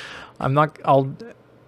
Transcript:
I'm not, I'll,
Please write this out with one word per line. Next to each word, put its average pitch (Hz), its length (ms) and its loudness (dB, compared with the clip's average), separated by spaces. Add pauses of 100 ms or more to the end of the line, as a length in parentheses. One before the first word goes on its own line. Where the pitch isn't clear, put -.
(400)
I'm 135 160 -2
not, 151 280 0
I'll, 139 320 2 (520)